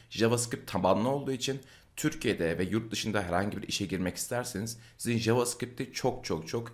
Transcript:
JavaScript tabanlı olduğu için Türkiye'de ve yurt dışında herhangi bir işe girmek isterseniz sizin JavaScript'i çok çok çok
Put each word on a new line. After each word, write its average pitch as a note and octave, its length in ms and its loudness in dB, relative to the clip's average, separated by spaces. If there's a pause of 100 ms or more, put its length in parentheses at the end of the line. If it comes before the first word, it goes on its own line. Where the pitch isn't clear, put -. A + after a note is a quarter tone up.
(100)
JavaScript A#2 600 0
tabanlı G2 360 4
olduğu C#3 240 0
için C3 280 -4 (360)
Türkiye'de F2 640 0
ve F#2 60 2
yurt A2 280 0
dışında G#2 300 0
herhangi F#2 400 0
bir - 60 -8
işe - 180 -2
girmek F2+ 300 -2
isterseniz A#2 600 -4 (200)
sizin A#2+ 200 0
JavaScript'i A#2+ 720 0
çok - 320 -2
çok D#2+ 240 -2
çok A#2 260 -4